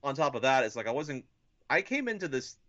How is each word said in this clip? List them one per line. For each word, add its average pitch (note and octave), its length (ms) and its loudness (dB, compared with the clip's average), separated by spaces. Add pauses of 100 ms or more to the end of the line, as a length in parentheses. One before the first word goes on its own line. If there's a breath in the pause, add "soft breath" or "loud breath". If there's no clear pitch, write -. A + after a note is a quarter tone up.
on C3+ 60 -2
top C#3+ 200 2
of A2 80 -2
that, C3 220 6
it's A2 100 -4
like A2 120 -4
I A2+ 40 -2
wasn't, C#3+ 340 -4 (440)
I E3 120 4
came B3+ 260 -4
into G3 200 -4
this, C3 300 -4 (100)